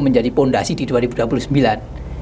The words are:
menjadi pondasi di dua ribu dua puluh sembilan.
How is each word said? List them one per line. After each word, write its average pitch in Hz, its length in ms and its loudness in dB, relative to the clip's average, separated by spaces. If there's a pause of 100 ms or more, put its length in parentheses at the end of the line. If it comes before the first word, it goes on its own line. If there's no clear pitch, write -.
menjadi 123 240 2
pondasi 123 480 2
di - 80 -4
dua 123 160 0
ribu 120 160 -2
dua 117 80 -2
puluh 120 160 0
sembilan. 123 400 2 (420)